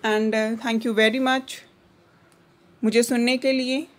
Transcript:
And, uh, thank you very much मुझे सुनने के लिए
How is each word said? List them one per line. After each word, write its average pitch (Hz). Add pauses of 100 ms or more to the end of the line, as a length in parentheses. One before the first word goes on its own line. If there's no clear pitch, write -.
And, 214
uh, 220
thank 226
you 226
very 220
much 262 (1300)
मुझे 220
सुनने 247
के 269
लिए 262 (120)